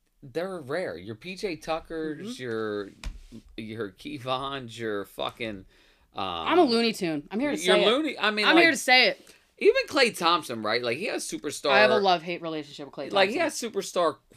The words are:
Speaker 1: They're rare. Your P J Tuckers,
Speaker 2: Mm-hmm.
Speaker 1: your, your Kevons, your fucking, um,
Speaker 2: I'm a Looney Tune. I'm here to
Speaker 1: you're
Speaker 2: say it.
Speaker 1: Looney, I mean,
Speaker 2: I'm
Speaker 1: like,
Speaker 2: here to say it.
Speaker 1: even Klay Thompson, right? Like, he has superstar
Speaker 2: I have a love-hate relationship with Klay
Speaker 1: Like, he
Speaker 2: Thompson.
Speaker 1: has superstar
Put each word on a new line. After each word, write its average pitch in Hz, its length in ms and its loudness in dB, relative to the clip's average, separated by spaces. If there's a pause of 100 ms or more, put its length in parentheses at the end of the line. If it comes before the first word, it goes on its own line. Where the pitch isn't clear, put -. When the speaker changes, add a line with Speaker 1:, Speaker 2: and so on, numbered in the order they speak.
(220)
Speaker 1:
They're 170 380 -8
rare. 135 360 -6
Your 98 180 -12
P 185 200 -14
J 180 220 -6
Tuckers, 160 640 -6 (200)
Speaker 2:
Mm-hmm. - 20 -10
Speaker 1:
your, 107 480 -4 (680)
your 110 340 -8
Kevons, 131 840 -8
your 107 280 -4
fucking, 113 600 -8 (500)
um, 101 80 -6
Speaker 2:
I'm 95 360 0
a 349 40 8
Looney 233 300 2
Tune. 160 380 -4
I'm 208 100 -4
here 285 100 -2
to 226 100 -4
Speaker 1:
you're 185 140 4
Speaker 2:
say - 80 4
it. - 40 6
Speaker 1:
Looney, 277 300 0
I 208 140 0
mean, 208 140 0
Speaker 2:
I'm 302 100 6
Speaker 1:
like, 339 80 8
Speaker 2:
here 330 80 6
to 277 60 0
say 247 320 6
it. - 200 -8 (300)
Speaker 1:
even 494 300 4
Klay 247 280 2
Thompson, 165 460 0
right? 113 180 2
Like, 120 160 -2
he 196 100 -6
has - 220 -6
superstar 156 420 -2
Speaker 2:
I 196 80 8
have 214 120 6
a 220 60 4
love-hate 175 440 0
relationship 156 460 -8
with - 80 -18
Klay 143 160 -8
Speaker 1:
Like, 196 180 4
he 262 80 -4
Speaker 2:
Thompson. 269 340 -2
Speaker 1:
has - 20 -20
superstar 180 420 0 (220)